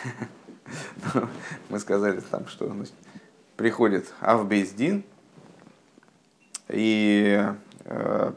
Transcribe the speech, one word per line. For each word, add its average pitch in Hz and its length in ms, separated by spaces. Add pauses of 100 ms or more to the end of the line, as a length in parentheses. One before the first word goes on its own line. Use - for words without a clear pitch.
(1120)
<laughs> - 560
Мы 104 100
сказали 101 420
там, - 260
что, - 220
значит, 101 260 (640)
приходит 110 640
Авбейздин, 107 840 (1600)
и, 104 760 (400)
э, - 520